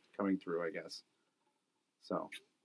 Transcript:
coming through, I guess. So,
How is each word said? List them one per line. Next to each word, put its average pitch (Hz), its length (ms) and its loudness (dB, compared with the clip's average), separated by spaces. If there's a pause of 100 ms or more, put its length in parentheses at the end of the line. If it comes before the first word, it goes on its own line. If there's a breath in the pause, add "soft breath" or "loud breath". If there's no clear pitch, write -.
(160)
coming 95 220 4
through, 85 280 0
I 82 40 -2
guess. 82 320 -8 (1000)
So, 82 280 -2 (340)